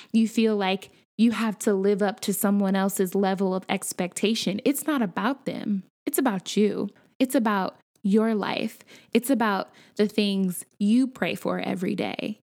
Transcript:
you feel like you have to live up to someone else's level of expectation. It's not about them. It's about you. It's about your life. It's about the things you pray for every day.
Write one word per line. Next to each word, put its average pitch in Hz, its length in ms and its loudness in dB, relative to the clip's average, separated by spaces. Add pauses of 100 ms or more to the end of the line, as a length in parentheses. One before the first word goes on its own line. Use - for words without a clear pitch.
(120)
you 226 160 4
feel 220 280 2
like 196 340 -2 (260)
you 233 140 6
have 214 300 -2
to 208 140 2
live 196 280 2
up 202 180 -2
to 196 140 -2
someone 202 400 2
else's 190 400 0
level 190 400 0
of 185 140 -4
expectation. 185 960 -2
It's 285 220 0
not 294 140 0
about 214 440 -4
them. - 400 -4 (220)
It's - 120 -4
about 208 380 -2
you. 202 320 2 (300)
It's 262 160 0
about 208 440 0 (240)
your 220 320 4
life. - 440 -4 (340)
It's 240 180 2
about 214 400 0 (260)
the 208 120 2
things 196 560 0 (140)
you 233 280 4
pray 220 280 -4
for 180 260 -4
every 196 340 -2
day. - 480 -6